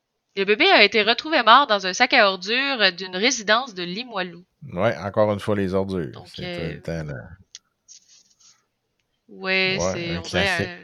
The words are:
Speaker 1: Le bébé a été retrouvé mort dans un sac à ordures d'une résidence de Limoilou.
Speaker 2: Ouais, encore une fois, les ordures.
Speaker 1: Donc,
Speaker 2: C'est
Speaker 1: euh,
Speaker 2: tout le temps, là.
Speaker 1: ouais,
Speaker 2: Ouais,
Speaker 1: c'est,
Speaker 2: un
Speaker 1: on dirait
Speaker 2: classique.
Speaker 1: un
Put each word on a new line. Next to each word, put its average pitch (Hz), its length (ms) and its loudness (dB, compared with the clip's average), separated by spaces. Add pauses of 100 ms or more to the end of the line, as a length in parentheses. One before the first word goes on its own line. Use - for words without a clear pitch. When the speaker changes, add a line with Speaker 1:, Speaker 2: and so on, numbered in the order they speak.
(360)
Speaker 1:
Le 196 80 -2
bébé 214 240 2
a 330 140 6
été 208 200 4
retrouvé 262 420 0
mort 247 240 8
dans 202 180 0
un 185 60 -4
sac 247 200 0
à 233 160 6
ordures 208 640 0
d'une 185 220 -12
résidence 220 600 0
de 180 100 -8
Limoilou. 180 600 -8 (280)
Speaker 2:
Ouais, 95 260 0
encore 104 340 0
une 104 60 -4
fois, 104 160 -2
les 95 200 -2
ordures. 95 360 -2
Speaker 1:
Donc, - 240 -16
Speaker 2:
C'est - 100 -12
Speaker 1:
euh, 85 240 -8
Speaker 2:
tout - 60 -8
le - 80 -16
temps, 82 220 -6
là. 73 100 -10 (2250)
Speaker 1:
ouais, - 0 -
Speaker 2:
Ouais, 190 500 -2
Speaker 1:
c'est, 175 320 -2
Speaker 2:
un 170 80 -4
Speaker 1:
on 180 40 -8
dirait 180 220 -2
Speaker 2:
classique. 180 240 -2
Speaker 1:
un 175 140 -16